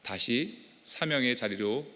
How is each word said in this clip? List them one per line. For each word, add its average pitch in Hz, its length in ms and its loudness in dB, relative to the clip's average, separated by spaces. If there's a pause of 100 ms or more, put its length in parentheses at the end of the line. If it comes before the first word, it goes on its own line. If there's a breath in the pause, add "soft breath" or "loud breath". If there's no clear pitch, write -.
다시 120 560 0 (260)
사명의 135 520 2
자리로 107 600 0